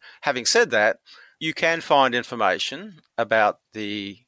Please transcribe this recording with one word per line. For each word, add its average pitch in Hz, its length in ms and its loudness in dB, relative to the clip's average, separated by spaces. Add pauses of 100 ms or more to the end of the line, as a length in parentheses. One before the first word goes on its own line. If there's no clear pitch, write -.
(220)
Having 123 240 -2
said 226 260 2
that, 104 260 2 (400)
you 156 160 -6
can 165 280 -2
find 135 340 4
information 123 840 -4 (160)
about 110 420 2 (140)
the 101 440 -8 (100)